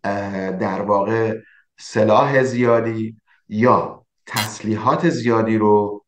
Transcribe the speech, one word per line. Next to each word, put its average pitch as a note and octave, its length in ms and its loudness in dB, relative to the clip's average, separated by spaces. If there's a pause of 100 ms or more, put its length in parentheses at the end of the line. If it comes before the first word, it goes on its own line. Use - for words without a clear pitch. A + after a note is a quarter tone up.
اه، G2 460 -6
در F#2+ 320 -4
واقع A2 560 0 (400)
سلاح B2+ 640 2
زیادی A#2 760 0 (280)
یا G#2+ 560 0 (220)
تسلیحات A2+ 840 -2
زیادی A2+ 500 0
رو G#2 500 2